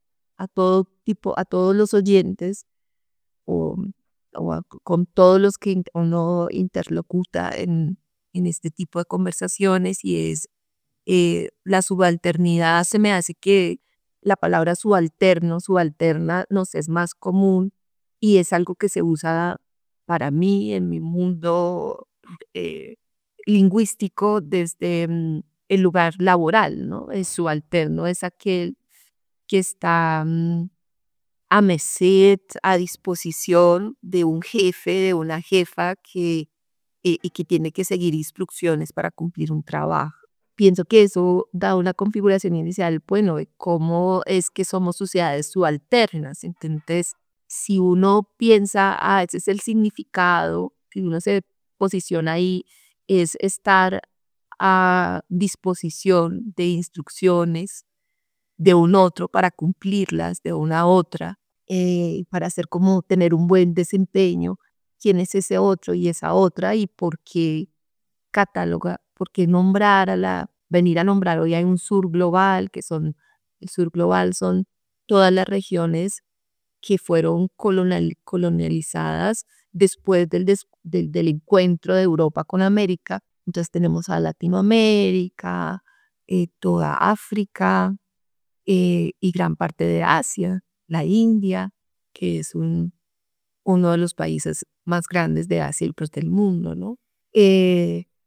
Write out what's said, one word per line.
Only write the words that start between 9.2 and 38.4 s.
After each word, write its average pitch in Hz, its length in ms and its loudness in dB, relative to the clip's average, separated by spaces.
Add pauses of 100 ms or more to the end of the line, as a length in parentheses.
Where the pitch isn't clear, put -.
y 165 260 -2
es, 156 180 -8 (580)
eh, 175 440 2 (140)
la 190 180 2
subalternidad. 170 1000 0
Se 220 140 0
me 208 140 4
hace 175 220 -4
que 190 460 2 (420)
la 196 140 2
palabra 170 380 0
subalterno, 175 840 2
subalterna, 165 920 0
nos 190 240 -2
es 156 140 -6
más 170 260 -4
común 190 580 0 (480)
y 208 180 6
es 175 140 2
algo 180 220 -2
que 202 140 -2
se 175 140 -4
usa 165 580 -2 (460)
para 151 240 -2
mí 196 420 0
en 185 160 -2
mi 165 120 -6
mundo, 175 1080 -4 (460)
eh, 82 420 -10 (500)
lingüístico 202 960 0
desde, 170 680 -4
mm, 160 340 -4 (260)
el 190 140 2
lugar 170 360 2
laboral, 175 680 2
¿no? - 220 -10
El 190 160 -6
subalterno 160 800 -4
es 180 180 -6
aquel 180 540 -6 (680)
que 196 120 0
está, 165 680 0
mm, 170 440 -2 (800)
a 202 100 6
merced, 190 800 4 (220)
a 185 160 2
disposición 175 1200 0
de 175 240 -2
un 165 180 0
jefe, 185 500 -2
de 190 220 0
una 160 280 -4
jefa 180 540 0
que, 170 520 -4 (540)
eh, 175 200 0
y 180 80 -6
que - 140 -8
tiene 160 280 -2
que 185 120 -6
seguir 175 300 -2
instrucciones 156 800 -4